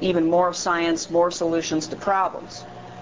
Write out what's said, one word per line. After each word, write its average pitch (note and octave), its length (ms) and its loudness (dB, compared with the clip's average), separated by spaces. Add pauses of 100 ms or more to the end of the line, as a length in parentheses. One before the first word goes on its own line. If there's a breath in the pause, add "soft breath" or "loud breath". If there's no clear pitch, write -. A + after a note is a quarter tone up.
even E3+ 300 2
more F3 220 4
science, E3+ 580 0
more E3+ 220 4
solutions E3 560 -2
to - 80 -8
problems. - 680 -2 (380)